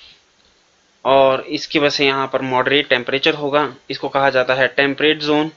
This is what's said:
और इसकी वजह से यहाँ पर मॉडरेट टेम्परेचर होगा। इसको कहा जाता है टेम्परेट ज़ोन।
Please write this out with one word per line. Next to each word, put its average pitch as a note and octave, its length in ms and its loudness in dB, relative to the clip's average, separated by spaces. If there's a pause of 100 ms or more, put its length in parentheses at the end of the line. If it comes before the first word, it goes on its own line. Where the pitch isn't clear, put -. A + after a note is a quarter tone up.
(1040)
और C3+ 360 4
इसकी - 380 -6
वजह C#3+ 120 2
से C#3 160 0
यहाँ C3+ 260 0
पर C3 100 -2
मॉडरेट C3 460 0
टेम्परेचर C3+ 460 0
होगा। C#3+ 400 -2 (160)
इसको C3 180 -8
कहा C#3 220 0
जाता C3 240 0
है C3 120 2 (100)
टेम्परेट C#3+ 460 0
ज़ोन। D3+ 340 0